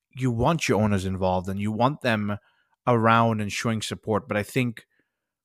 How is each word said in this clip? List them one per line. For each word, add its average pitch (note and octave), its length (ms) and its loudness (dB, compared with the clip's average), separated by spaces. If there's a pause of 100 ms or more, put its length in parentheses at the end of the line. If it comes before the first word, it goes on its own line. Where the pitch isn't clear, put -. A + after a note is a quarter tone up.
(100)
you B2+ 200 -2
want B2 380 0
your A2 140 4
owners G2+ 240 0
involved F#2 420 -2
and G2 120 -4
you G#2+ 120 -2
want A#2+ 300 -2
them G#2 360 -2 (480)
around A2+ 540 4
and G2+ 120 -6
showing A2 300 -4
support. - 460 -4
But G#2 80 -2
I G#2 60 0
think B2 440 -4 (580)